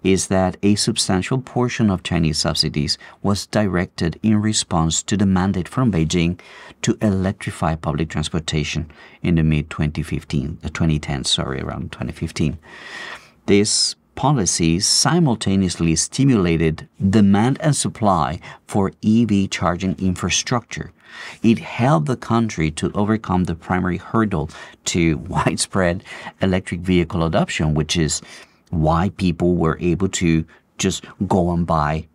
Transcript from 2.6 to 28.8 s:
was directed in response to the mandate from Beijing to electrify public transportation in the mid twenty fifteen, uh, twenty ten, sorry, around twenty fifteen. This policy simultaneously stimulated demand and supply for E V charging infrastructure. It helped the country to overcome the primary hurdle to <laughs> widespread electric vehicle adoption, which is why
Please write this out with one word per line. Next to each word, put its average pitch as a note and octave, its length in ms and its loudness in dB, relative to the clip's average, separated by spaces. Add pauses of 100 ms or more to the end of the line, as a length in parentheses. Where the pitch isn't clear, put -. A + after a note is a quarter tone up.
was G2 240 0
directed F2+ 760 -2
in G#2+ 180 4
response E2+ 640 0
to - 120 -2
the G2 120 2
mandate F#2 400 0
from C3 240 0
Beijing E2+ 480 0 (420)
to - 200 0
electrify F#2+ 720 -2
public D#2+ 340 -4
transportation D#2 840 -4 (300)
in F2 140 2
the D#2+ 80 4
mid D#2 260 2
twenty D#2 320 -4
fifteen, D2 640 -6
uh, D#2+ 60 -8
twenty D#2+ 280 0
ten, C#2 260 -6
sorry, C2+ 380 -4
around D2+ 300 -8
twenty - 220 -10
fifteen. D#2+ 440 -2 (880)
This - 500 2 (200)
policy F2+ 640 2
simultaneously G2 1160 2
stimulated E2+ 920 2 (220)
demand G#2 520 4
and D3 140 2
supply E2+ 640 0 (260)
for G2 360 0
E A2+ 240 4
V G2 220 2
charging F2 520 -2
infrastructure. F#2+ 920 -2 (520)
It A2 160 6
helped D3+ 480 0
the B2 100 -2
country G#2+ 540 0
to - 220 -4
overcome G2+ 500 0
the F2 100 -2
primary F2+ 440 -2
hurdle F#2+ 520 -2 (360)
to E2 320 2
<laughs> A#1+ 120 -10
widespread F2 720 0 (380)
electric F#2 380 0
vehicle F2 440 2
adoption, E2 520 0
which D2+ 220 0
is D#2 260 0 (460)
why E2 480 2